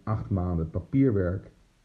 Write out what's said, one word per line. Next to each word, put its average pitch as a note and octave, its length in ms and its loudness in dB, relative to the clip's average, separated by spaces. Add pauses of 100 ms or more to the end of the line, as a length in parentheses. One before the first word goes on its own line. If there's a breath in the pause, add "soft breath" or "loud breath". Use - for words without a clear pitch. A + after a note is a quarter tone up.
acht - 280 -4
maanden F2 400 0
papierwerk G2 800 0 (320)